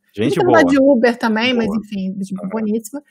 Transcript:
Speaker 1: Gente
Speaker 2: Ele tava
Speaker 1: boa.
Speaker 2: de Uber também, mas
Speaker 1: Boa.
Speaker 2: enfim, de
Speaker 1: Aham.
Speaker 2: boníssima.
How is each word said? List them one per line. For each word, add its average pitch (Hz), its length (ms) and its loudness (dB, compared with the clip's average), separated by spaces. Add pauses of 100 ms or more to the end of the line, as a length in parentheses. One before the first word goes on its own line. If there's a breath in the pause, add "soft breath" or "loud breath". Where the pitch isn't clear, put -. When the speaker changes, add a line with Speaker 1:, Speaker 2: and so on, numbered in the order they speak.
(160)
Speaker 1:
Gente 349 240 -2
Speaker 2:
Ele 349 60 0
tava 349 160 6
Speaker 1:
boa. - 40 4
Speaker 2:
de 269 160 2
Uber 240 360 4
também, 233 360 0
mas 226 140 -2
Speaker 1:
Boa. 208 120 -4
Speaker 2:
enfim, 190 340 -8
de 190 260 -10
Speaker 1:
Aham. 190 100 -10
Speaker 2:
boníssima. 220 600 -6